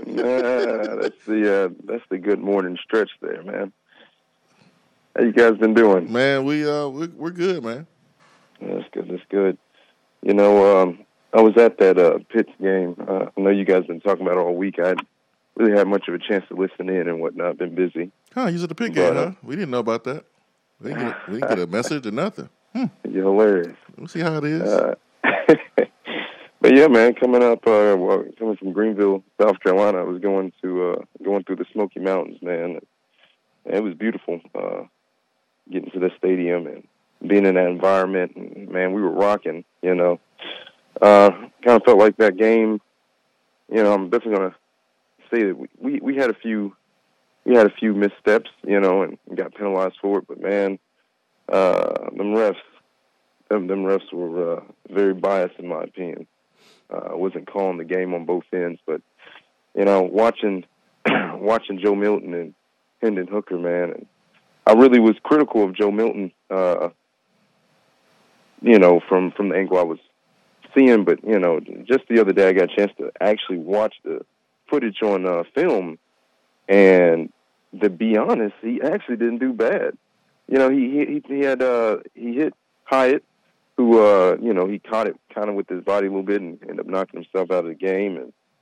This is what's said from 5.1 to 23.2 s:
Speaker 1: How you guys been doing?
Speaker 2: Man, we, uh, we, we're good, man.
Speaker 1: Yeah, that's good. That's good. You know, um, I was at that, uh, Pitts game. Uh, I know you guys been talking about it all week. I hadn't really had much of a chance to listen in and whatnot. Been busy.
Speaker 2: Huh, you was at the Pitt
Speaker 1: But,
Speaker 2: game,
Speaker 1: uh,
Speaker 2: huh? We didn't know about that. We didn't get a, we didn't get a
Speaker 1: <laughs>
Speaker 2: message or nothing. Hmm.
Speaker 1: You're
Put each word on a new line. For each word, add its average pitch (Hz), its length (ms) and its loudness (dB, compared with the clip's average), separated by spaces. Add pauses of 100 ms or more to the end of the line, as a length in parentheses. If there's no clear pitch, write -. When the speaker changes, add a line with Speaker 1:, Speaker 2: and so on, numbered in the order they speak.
Speaker 1:
How - 80 2
you 113 100 0
guys 113 240 4
been 110 160 2
doing? 104 380 4
Speaker 2:
Man, 135 340 0
we, 151 240 -4
uh, 147 180 -4
we, 143 200 -10
we're 165 240 -12
good, 175 320 -4
man. 120 220 -10 (760)
Speaker 1:
Yeah, 95 140 -10
that's 95 180 -12
good. 90 160 -12
That's 90 200 -12
good. 98 280 -2 (640)
You 101 120 0
know, 101 480 6
um, 90 180 -2 (340)
I 113 80 6
was 110 160 6
at 117 220 4
that, 95 180 4
uh, 82 220 4 (100)
Pitts 110 220 -4 (100)
game. 92 340 -2 (100)
Uh, 95 200 -4 (100)
I 98 60 -6
know 98 80 2
you 98 160 0
guys 92 200 2
been 85 140 -10
talking 95 260 -2
about 90 120 0
it 90 40 0
all 87 140 -2
week. 95 240 -6
I 90 100 0
hadn't 90 180 -6 (480)
really 107 220 2
had 98 100 4
much 98 200 -2
of 87 60 -6
a 85 60 -6
chance 98 300 -6
to 90 60 -14
listen 92 340 -6
in 90 200 -4
and 82 100 -6
whatnot. 85 380 -6
Been 87 180 -8
busy. 87 360 -4 (220)
Speaker 2:
Huh, 254 140 -6
you 170 60 -4
was 170 100 -6
at 170 60 -8
the 170 60 -12
Pitt 226 180 -6
Speaker 1:
But, 170 80 -2
Speaker 2:
game, 170 160 0
Speaker 1:
uh, 147 80 -2
Speaker 2:
huh? 180 60 -10 (120)
We 127 120 -12
didn't 175 160 -8
know 123 80 -2
about 113 260 -4
that. 139 180 -10 (560)
We 113 120 -14
didn't - 160 -8
get 113 40 -8
a, - 200 -16
we 110 80 -8
didn't - 100 -4
get 107 100 -2
a 87 80 -4
Speaker 1:
<laughs> 85 40 -12
Speaker 2:
message 123 340 -6
or 104 60 -8
nothing. 139 380 -8 (240)
Hmm. 240 120 -4 (240)
Speaker 1:
You're 95 160 -4